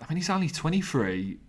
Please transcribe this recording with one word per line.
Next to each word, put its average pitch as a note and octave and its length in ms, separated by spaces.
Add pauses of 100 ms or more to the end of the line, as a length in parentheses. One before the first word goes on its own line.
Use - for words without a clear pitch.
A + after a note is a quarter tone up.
I - 80
mean, D#3 80
he's F3+ 140
only F#3+ 180
twenty-three. A2 880 (100)